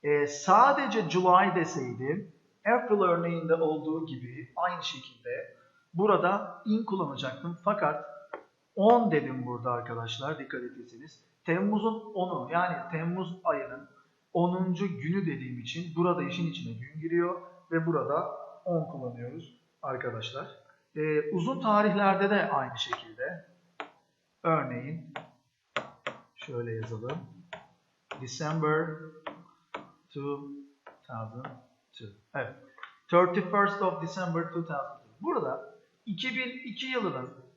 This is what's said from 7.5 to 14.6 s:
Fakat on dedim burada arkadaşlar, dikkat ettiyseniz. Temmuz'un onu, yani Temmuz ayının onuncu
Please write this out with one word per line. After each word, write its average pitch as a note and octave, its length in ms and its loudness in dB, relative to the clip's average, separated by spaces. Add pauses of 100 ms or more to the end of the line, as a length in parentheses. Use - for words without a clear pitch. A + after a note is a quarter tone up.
Fakat G3 420 2 (720)
on A3 360 8
dedim C3 340 0
burada B2 260 -2
arkadaşlar, A#2+ 680 -4
dikkat C3 240 -8
ettiyseniz. - 640 -16 (180)
Temmuz'un G#3 680 0
onu, F3+ 380 -2
yani F3 240 2 (160)
Temmuz E3+ 520 -4
ayının C3+ 460 -2 (440)
onuncu F#3 540 2